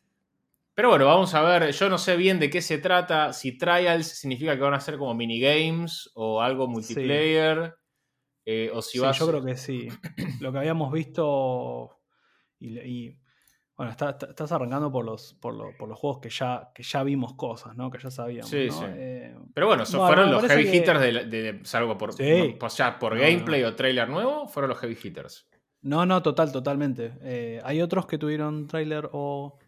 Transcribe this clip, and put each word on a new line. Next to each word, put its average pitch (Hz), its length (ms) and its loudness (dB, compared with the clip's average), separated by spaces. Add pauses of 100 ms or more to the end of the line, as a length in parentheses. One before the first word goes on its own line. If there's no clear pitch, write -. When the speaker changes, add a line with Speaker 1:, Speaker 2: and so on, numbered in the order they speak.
(760)
Speaker 1:
Pero 233 160 4
bueno, 139 160 8
vamos 175 280 6
a 151 80 4
ver. 165 300 6
Yo 196 160 2
no 185 100 0
sé 185 180 0
bien 185 220 4
de 147 120 0
qué 175 100 -2
se 160 180 -2
trata. 170 540 2
Si 127 240 -8
Trials 170 520 2
significa 139 480 -4
que 131 60 -2
van 139 120 4
a 135 60 0
ser 147 180 -8
como 131 160 -2
minigames 151 1000 0
o 110 280 0
algo 131 260 0
Speaker 2:
Sí. 120 40 -6
Speaker 1:
multiplayer, 156 1040 0 (680)
eh, 113 300 -2
o 113 80 -4
si - 160 -8
Speaker 2:
Sí, - 0 -
Speaker 1:
va 135 120 2
a 131 80 2
Speaker 2:
yo 160 80 0
Speaker 1:
ser - 20 2
Speaker 2:
creo 147 160 0
que 131 120 -6
sí. 123 320 -10 (140)
<clears throat> 131 380 -8
Lo 131 120 -8
que 135 60 -6
habíamos 151 340 -2
visto 131 1080 -2 (580)
y, 117 220 -14
y 123 400 -12 (560)
bueno, 120 160 -8
está, 143 180 -4
está, 135 160 -10
estás 151 260 -10
arrancando 139 380 -2
por 127 140 -4
los, 110 300 -12
por 117 200 -10
lo, 110 220 -14
por 113 120 -14
los 110 100 -16
juegos 139 220 -4
que 117 100 -14
ya, 123 440 -6
que 120 80 -20
ya 135 200 -4
vimos 135 320 -2
cosas, 117 420 -10
¿no? 127 140 -8
Que 127 80 -12
ya 131 120 -14
sabíamos, 120 400 -10
Speaker 1:
Sí, 139 180 0
Speaker 2:
¿no? - 40 -4
Speaker 1:
sí. - 160 -8
Speaker 2:
Eh, 120 480 -12 (160)
Speaker 1:
Pero 156 140 2
bueno, 170 160 6
esos - 140 -2
Speaker 2:
bueno, 185 100 4
Speaker 1:
fueron 175 200 8
Speaker 2:
me 190 60 6
Speaker 1:
los - 100 4
Speaker 2:
parece 143 200 6
Speaker 1:
heavy 190 80 2
Speaker 2:
que 185 120 6
Speaker 1:
hitters 160 180 4
de 123 120 4
la, 117 120 0
de, 110 280 -4
de, 95 140 -14
salvo 117 320 -2
por, 104 160 -6
Speaker 2:
Sí. 147 440 4
Speaker 1:
no, 120 80 -6
o 113 40 -6
sea, 123 280 0
por 110 160 -2
Speaker 2:
No, 113 60 2
Speaker 1:
gameplay 147 420 4
Speaker 2:
no. 117 60 2
Speaker 1:
o 113 60 -4
trailer 127 340 2
nuevo, 254 400 -2
fueron 139 220 -2
los 117 80 -4
heavy 117 240 -6
hitters. 76 440 -14 (360)
Speaker 2:
No, 156 240 0
no, 185 160 2
total, 156 300 2
totalmente. 135 680 -2
Eh, 117 440 -8
hay 151 180 -2
otros 175 240 0
que 165 100 -4
tuvieron 151 500 -4
trailer 151 460 -4
o 143 560 -8